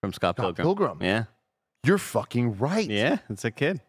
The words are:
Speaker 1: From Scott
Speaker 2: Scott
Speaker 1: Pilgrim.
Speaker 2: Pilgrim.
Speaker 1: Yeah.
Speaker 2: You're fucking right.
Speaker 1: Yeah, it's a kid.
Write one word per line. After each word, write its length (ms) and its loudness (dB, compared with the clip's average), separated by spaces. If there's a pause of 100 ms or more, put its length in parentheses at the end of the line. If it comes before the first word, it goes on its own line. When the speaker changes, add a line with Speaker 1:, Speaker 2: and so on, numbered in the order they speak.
Speaker 1:
From 120 -4
Scott 220 0
Speaker 2:
Scott 200 -2
Speaker 1:
Pilgrim. 100 0
Speaker 2:
Pilgrim. 360 0
Speaker 1:
Yeah. 220 2 (600)
Speaker 2:
You're 140 6
fucking 600 -2
right. 320 0
Speaker 1:
Yeah, 280 2 (120)
it's 160 -8
a 60 0
kid. 380 -2